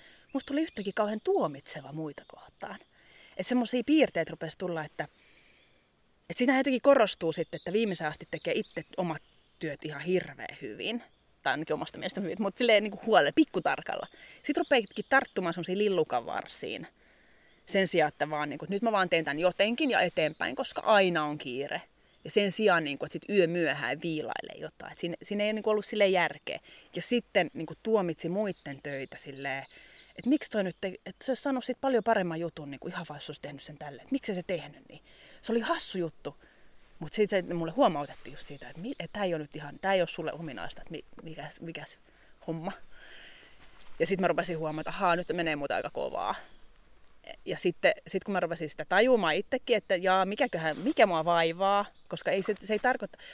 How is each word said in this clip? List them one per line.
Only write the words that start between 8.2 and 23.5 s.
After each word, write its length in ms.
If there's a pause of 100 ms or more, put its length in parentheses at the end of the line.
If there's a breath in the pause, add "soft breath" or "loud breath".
tekee 260
itse 280 (120)
omat 260 (360)
työt 260
ihan 180
hirveän 600
hyvin. 400 (400)
Tai 100
ainakin 220
omasta 240
mielestä 220
hyvin, 200
mut 160
silleen, 260
niinku, 240
huolella, 280
pikkutarkalla. 720 (360 loud breath)
Sit 140
rupeakin 520
tarttumaan 460
semmosia 240
lillukanvarsiin. 1080 (800 soft breath)
Sen 220
sijaan, 200
että 220
vaan, 180
niinku, 200
nyt 140
mä 100
vaan 160
teen 160
tän 140
jotenkin 520
ja 100
eteenpäin, 560
koska 280
aina 400
on 140
kiire. 440 (420 soft breath)
Ja 60
sen 220
sijaan, 320
niinku, 200
että 80
sit 160
yö 180
myöhään 560